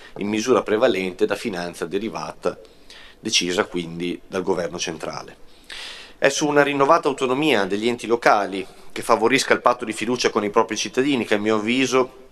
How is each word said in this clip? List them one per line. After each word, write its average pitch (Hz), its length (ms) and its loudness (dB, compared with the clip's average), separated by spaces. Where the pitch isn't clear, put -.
in 101 100 -4
misura 107 340 2
prevalente 104 600 0
da 101 100 0
finanza 87 520 -6
derivata, 82 720 -6
decisa 90 460 0
quindi 85 600 -6
dal 95 160 -4
governo 87 360 -2
centrale. 78 580 -8
È - 100 4
su 147 180 0
una 147 160 6
rinnovata 143 460 2
autonomia 131 560 2
degli 101 240 -2
enti 117 180 -2
locali 101 600 2
che 113 80 -8
favorisca 117 540 4
il - 80 2
patto 120 240 2
di 110 80 -4
fiducia 120 340 0
con 107 160 0
i 104 60 -2
propri 110 260 2
cittadini 123 480 0
che, 107 100 0
a 104 40 4
mio 107 180 2
avviso, 123 640 0